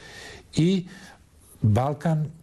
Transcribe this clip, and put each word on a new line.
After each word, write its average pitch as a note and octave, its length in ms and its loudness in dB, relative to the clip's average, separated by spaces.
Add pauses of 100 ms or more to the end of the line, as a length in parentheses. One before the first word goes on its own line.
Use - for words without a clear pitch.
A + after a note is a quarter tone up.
(560)
i F3+ 300 2 (760)
Balkan, D3 640 2 (180)